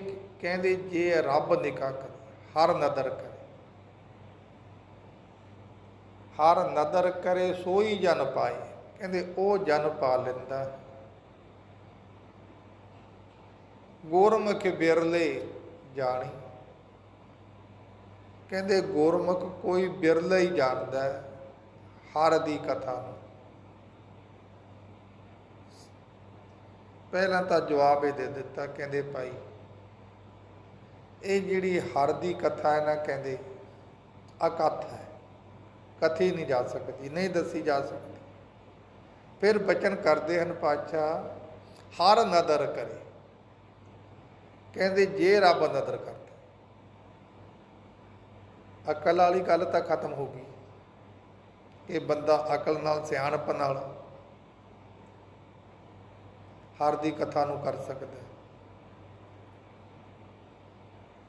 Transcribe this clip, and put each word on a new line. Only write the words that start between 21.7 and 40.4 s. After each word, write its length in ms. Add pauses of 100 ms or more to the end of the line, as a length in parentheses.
ਹਰ 280
ਦੀ 200
ਕਥਾ 340
ਨੂੰ। 260 (4000)
ਪਹਿਲਾਂ 300
ਤਾਂ 180
ਜਵਾਬ 440
ਇਹ 80
ਦੇ 140
ਦਿੱਤਾ, 400
ਕਹਿੰਦੇ 360
ਭਾਈ 300 (1900)
ਇਹ 200
ਜਿਹੜੀ 380
ਹਰ 320
ਦੀ 220
ਕਥਾ 380
ਹੈ 120
ਨਾ, 100
ਕਹਿੰਦੇ 440 (1080)
ਅਕਥ 380
ਹੈ, 220 (920)
ਕਥੀ 300
ਨਹੀਂ 160
ਜਾ 160
ਸਕਦੀ, 460
ਨਹੀਂ 220
ਦੱਸੀ 320
ਜਾ 180
ਸਕਦੀ। 340 (1300)
ਫਿਰ 180
ਬਚਨ 380
ਕਰਦੇ 440